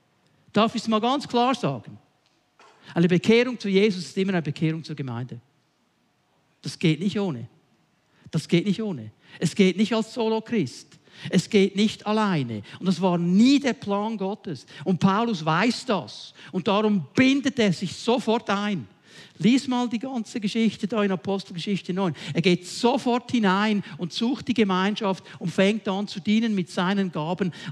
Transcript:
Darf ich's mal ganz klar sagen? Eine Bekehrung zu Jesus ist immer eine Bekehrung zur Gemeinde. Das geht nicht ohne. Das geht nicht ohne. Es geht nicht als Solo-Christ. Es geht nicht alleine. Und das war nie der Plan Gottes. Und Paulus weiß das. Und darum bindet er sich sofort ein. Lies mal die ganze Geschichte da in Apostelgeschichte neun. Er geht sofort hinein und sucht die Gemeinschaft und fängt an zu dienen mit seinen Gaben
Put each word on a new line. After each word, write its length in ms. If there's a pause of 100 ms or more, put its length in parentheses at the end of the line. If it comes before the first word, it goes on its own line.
(520)
Darf 240
ich's 120
mal 120
ganz 260
klar 280
sagen? 440 (960)
Eine 140
Bekehrung 500
zu 100
Jesus 360
ist 120
immer 180
eine 80
Bekehrung 420
zur 100
Gemeinde. 460 (1200)
Das 160
geht 220
nicht 180
ohne. 300 (840)
Das 160
geht 180
nicht 160
ohne. 300 (300)
Es 140
geht 220
nicht 160
als 220
Solo-Christ. 840 (320)
Es 180
geht 280
nicht 300
alleine. 560 (160)
Und 80
das 140
war 180
nie 420
der 140
Plan 420
Gottes. 500 (180)
Und 140
Paulus 460
weiß 420
das. 480 (160)
Und 180
darum 460
bindet 440
er 140
sich 220
sofort 560
ein. 360 (520)
Lies 280
mal 220
die 100
ganze 420
Geschichte 460
da 160
in 100
Apostelgeschichte 800
neun. 220 (180)
Er 100
geht 240
sofort 640
hinein 520 (160)
und 140
sucht 360
die 60
Gemeinschaft 720 (140)
und 120
fängt 380
an 200
zu 120
dienen 340
mit 160
seinen 420
Gaben 400 (200)